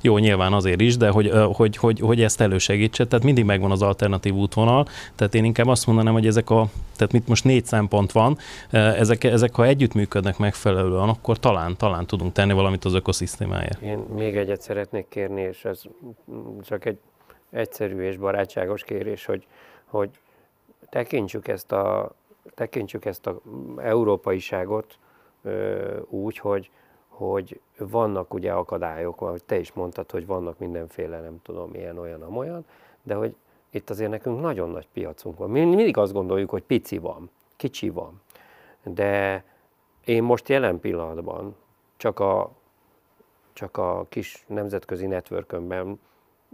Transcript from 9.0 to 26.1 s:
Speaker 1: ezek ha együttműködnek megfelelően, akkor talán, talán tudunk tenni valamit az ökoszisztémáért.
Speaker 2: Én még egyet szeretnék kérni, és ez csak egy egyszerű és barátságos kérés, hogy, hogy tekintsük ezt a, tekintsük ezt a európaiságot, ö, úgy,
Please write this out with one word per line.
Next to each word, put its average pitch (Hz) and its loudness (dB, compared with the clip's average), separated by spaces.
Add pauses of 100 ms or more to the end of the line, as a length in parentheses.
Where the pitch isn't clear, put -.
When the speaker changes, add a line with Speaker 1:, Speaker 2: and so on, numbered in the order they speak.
Speaker 1:
ezek 117 4
ha 117 6
együttműködnek 107 2
megfelelően, 95 2
akkor 117 0
talán, 92 2
talán 87 0
tudunk 90 -2
tenni 101 2
valamit 95 2
az 90 0
ökoszisztémáért. 92 -2
Speaker 2:
Én 104 -6
még 107 -4
egyet 101 -2
szeretnék 101 -6
kérni, 98 -6
és 92 -8
ez 98 -8 (800)
csak 104 -8
egy 104 -6 (520)
egyszerű 104 -6
és 95 -4
barátságos 98 -4
kérés, 101 -8
hogy, 98 -6 (380)
hogy 101 -4 (800)
tekintsük 113 -4
ezt 101 -6
a, 101 -2 (400)
tekintsük 113 -8
ezt 95 -8
a 95 -8 (360)
európaiságot, 104 -2 (440)
ö, 101 -6
úgy, 104 -8